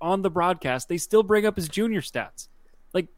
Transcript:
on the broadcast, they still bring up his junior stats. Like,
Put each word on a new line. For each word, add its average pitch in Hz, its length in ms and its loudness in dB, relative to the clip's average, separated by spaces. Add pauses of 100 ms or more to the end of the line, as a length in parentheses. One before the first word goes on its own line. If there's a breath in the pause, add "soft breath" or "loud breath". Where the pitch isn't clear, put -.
on 190 180 0
the 190 100 0
broadcast, 170 600 -2
they 175 80 -2
still 220 240 4
bring 208 240 2
up 208 100 0
his 175 100 -2
junior 202 360 -2
stats. - 460 -8 (440)
Like, 180 140 -2 (120)